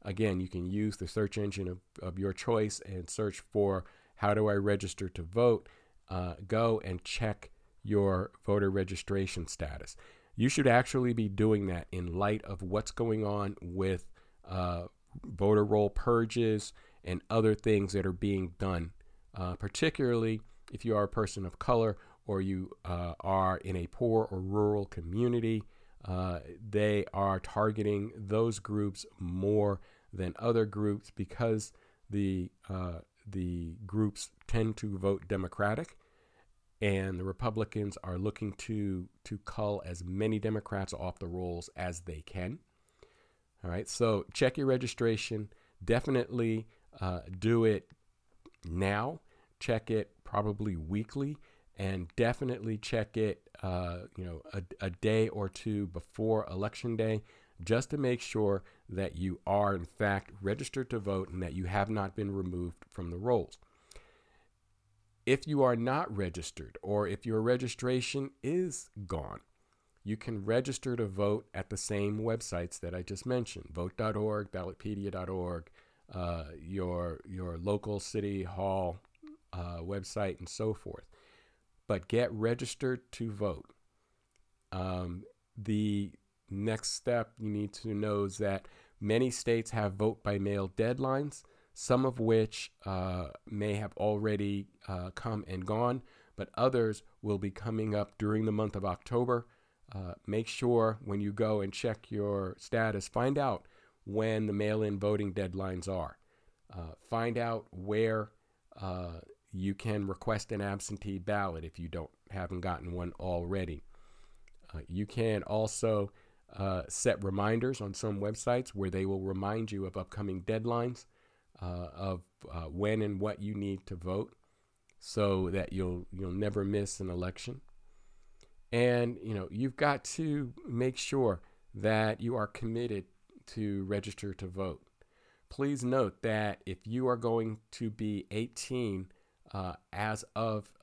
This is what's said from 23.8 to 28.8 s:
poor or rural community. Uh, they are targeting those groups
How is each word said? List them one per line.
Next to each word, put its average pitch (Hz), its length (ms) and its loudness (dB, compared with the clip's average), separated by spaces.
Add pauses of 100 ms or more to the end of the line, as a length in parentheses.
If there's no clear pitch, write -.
poor 113 420 2
or 95 100 -4
rural 104 460 4
community. 113 800 0 (420)
Uh, 90 340 -2 (300)
they 104 440 4
are 98 260 2
targeting 107 760 0
those 107 440 2
groups 104 460 -2 (140)